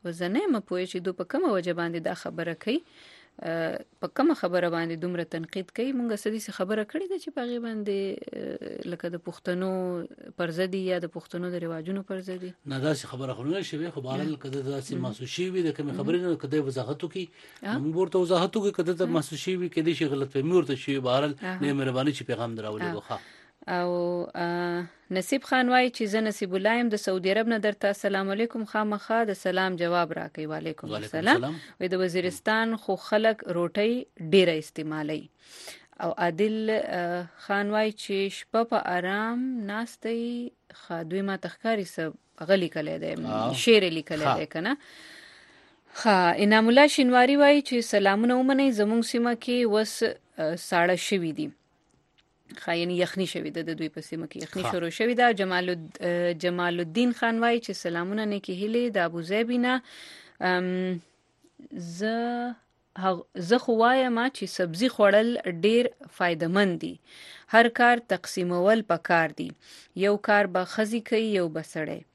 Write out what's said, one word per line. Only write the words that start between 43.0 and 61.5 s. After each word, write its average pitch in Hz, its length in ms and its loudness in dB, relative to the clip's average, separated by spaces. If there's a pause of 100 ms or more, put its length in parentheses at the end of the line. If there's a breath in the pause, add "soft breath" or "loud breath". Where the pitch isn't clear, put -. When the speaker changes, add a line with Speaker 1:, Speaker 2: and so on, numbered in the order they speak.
Speaker 2:
آه. 110 280 -2
Speaker 1:
شعر 214 280 8
یې 175 120 0
لیکلی 151 320 -4
Speaker 2:
ښه. 131 120 4
Speaker 1:
دی 151 80 -2
که 160 140 -8
نه؟ 233 180 0 (1200 loud breath)
ښه، 185 360 6
انعام 220 300 6
الله 269 200 10
شینواري 247 480 6
وایي 285 260 8
چې 254 180 -2
سلامونه 220 560 4
ومنئ، 262 360 4
زموږ 214 300 2
سیمه 240 320 0
کې 247 300 0
اوس، 214 400 0
آه، 160 520 -4
ساړه 175 400 2
شوي 170 360 -2
دي. 147 200 -6 (1000)
ښه، - 180 -10
یعنی 175 300 0
یخني 180 260 0
شوې 165 240 -6
ده 165 120 -6
د 160 160 -6
دوی 160 100 -4
په 156 140 -10
سیمه 160 260 -10
کې، - 160 -16
یخني 185 200 -6
Speaker 2:
ښه. - 80 -2
Speaker 1:
شروع 170 180 -2
شوې 226 260 0
ده. 240 160 6
جمال 185 380 0
الد-، 165 320 -6
آه، 175 300 0
جمال 175 480 -2
الدین 208 340 0
خان 226 260 0
وایي 233 200 2
چې 233 120 -8
سلامونه، 185 540 -4
نیکې 202 240 -4
هیلې 220 400 -2
د 208 80 -2
ابوظبي 180 600 0
نه. 247 240 2 (600 loud breath)
ام، 185 580 0 (760 soft breath)